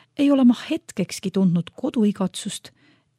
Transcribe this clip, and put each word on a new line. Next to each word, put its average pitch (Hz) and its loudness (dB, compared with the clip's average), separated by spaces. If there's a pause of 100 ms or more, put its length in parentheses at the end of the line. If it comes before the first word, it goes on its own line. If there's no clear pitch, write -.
(180)
ei 285 4
ole 269 4
ma 240 6 (140)
hetkekski - -6
tundnud 175 0 (100)
koduigatsust 208 -4 (500)